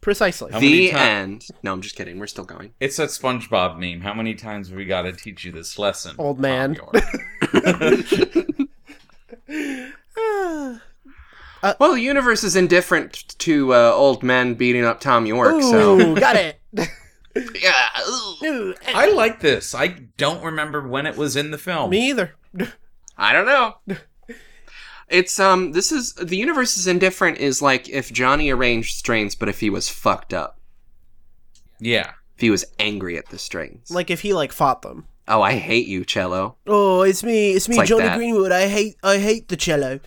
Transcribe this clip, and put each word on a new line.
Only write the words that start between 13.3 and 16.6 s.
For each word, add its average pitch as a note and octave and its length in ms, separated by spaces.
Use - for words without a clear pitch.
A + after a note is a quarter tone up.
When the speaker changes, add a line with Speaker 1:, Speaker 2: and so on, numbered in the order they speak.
Speaker 3:
to, C#3+ 340
uh, A#2+ 200
old C3 300
men B2+ 300
beating A#2+ 320
up A2+ 160
Tom A#2+ 240
York, B2 360
so. G#3+ 380
Speaker 1:
Ooh, E3 200
got A#3+ 180
it. E3+ 220